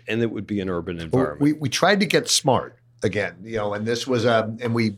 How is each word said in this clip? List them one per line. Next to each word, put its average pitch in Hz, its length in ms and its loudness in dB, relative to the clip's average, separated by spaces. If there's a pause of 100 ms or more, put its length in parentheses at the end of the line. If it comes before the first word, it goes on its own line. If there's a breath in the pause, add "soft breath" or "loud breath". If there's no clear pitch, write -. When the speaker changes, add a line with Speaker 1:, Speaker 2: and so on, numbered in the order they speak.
Speaker 1:
and 110 140 -2
it 110 100 0
would 104 160 -8
be 104 140 -2
an 95 80 -4
urban 87 280 -4
Speaker 2:
Well, 82 60 -8
Speaker 1:
environment? 123 380 0
Speaker 2:
we, 147 120 4
we 151 140 -4
tried 185 320 2
to 196 60 2
get 156 240 0
smart 104 480 2 (260)
again, 92 400 -2
you 113 140 -6
know, 104 160 -2
and 104 120 -4
this 117 220 -2
was, 120 180 2
um, 113 360 2
and 117 120 -2
we, 117 240 2